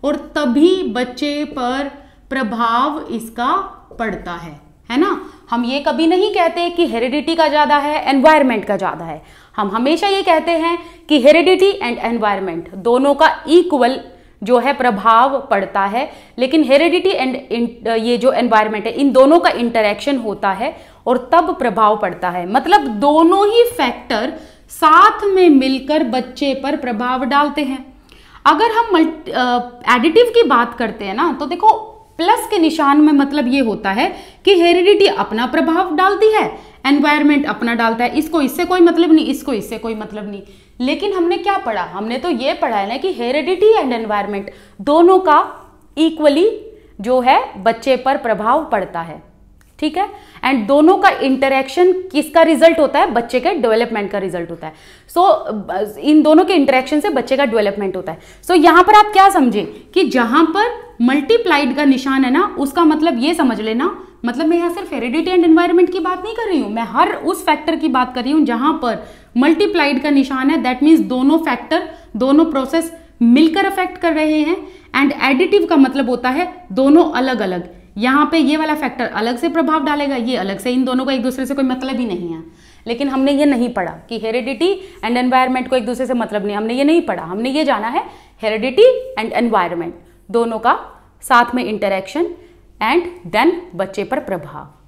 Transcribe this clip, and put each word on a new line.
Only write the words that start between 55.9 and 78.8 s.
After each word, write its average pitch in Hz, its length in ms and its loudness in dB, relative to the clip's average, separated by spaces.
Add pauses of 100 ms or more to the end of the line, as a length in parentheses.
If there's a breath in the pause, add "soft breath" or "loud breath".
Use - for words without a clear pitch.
इन 302 260 4
दोनों 311 220 6
के 381 100 0
interaction 269 460 0
से 403 80 -2
बच्चे 262 280 -2
का 277 80 0
development 202 520 -2
होता 175 160 -8
है। 170 60 -14 (260 loud breath)
So, 349 200 4
यहाँ 339 200 6
पर 415 100 4
आप 415 180 6
क्या 381 180 6
समझे 240 640 -2
कि 370 100 2
जहाँ 254 400 2
पर 415 580 -2
multiplied 294 760 0
का 294 80 0
निशान 269 400 2
है 247 60 -2
ना, 370 280 0
उसका 277 260 0
मतलब 311 340 2
ये 294 160 0
समझ 254 260 -2
लेना, 233 440 -4 (200 loud breath)
मतलब 240 220 -4
मैं 339 100 2
यहाँ 339 140 -2
सिर्फ 359 200 -10
heredity 262 380 -4
and 359 180 2
environment 349 460 4
की 370 80 -4
बात 370 240 -4
नहीं 440 100 -8
कर 453 140 -6
रही 339 120 -2
हूँ, 208 120 -6
मैं 226 100 -6
हर 269 320 0
उस - 320 -6
factor 311 300 -2
की 311 120 -2
बात 254 260 -2
कर 247 80 -6
रही 254 100 -4
हूँ 302 120 2
जहाँ 240 280 -2 (100)
पर 226 240 -6 (300 loud breath)
multiplied 294 640 0
का 302 80 0
निशान 269 400 0
है। 311 120 0
That 254 260 0
means 320 160 6
दोनों 254 340 2
factor, 320 500 -4 (280 loud breath)
दोनों 277 280 4
process 320 480 -4 (300 loud breath)
मिलकर 311 420 4
affect 370 340 -4
कर 330 140 -2
रहे 311 260 0
हैं। 311 280 -2 (300 loud breath)
And 277 260 -2
additive 285 440 2
का 339 100 2
मतलब 269 340 2
होता 247 180 -4
है 330 440 -6
दोनों 294 400 4
अलग-अलग, 214 640 -4 (240 soft breath)
यहाँ 269 340 2
पे 330 60 2
ये 294 180 2
वाला 311 180 -2
factor 277 300 -6